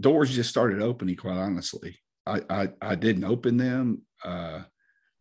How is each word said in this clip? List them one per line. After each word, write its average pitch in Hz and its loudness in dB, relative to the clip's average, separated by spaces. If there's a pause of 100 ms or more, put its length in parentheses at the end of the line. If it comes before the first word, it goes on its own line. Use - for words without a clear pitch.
doors 139 6
just 120 0
started 113 2
opening, 107 -2
quite 92 -6
honestly. 92 -6 (280)
I, 98 -2
I, 98 0 (120)
I - -2
didn't 95 2
open 120 2
them. 127 0 (220)
Uh, 87 -8 (580)